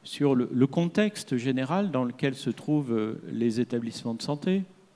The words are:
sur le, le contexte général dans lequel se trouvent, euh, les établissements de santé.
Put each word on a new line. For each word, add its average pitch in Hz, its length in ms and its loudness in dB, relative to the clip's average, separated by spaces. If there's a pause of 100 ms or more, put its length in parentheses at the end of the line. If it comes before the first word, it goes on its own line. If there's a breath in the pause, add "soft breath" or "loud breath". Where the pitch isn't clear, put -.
sur 139 300 2
le, 123 180 2
le 127 140 6
contexte 170 680 0
général 135 560 0
dans 127 140 2
lequel 131 300 -2
se 135 140 -4
trouvent, 139 440 0
euh, 110 360 -2
les 113 300 0
établissements 117 540 -2
de 113 80 -8
santé. 185 420 0 (320)